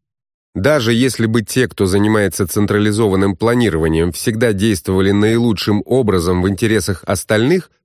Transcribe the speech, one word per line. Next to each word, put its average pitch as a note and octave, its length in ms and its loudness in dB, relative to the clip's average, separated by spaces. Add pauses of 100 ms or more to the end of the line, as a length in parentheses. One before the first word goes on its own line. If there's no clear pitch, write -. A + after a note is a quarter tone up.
(540)
Даже A#2+ 380 0
если A#2 340 0
бы A2+ 160 0
те, B2 260 -2
кто - 180 -2
занимается G2+ 580 0
централизованным G2+ 920 0
планированием, E2+ 760 0
всегда A2+ 420 -2
действовали G2 600 0
наилучшим A2 720 0
образом F#2 560 0
в F#2+ 60 0
интересах G2+ 580 -2
остальных, A#2 640 0 (140)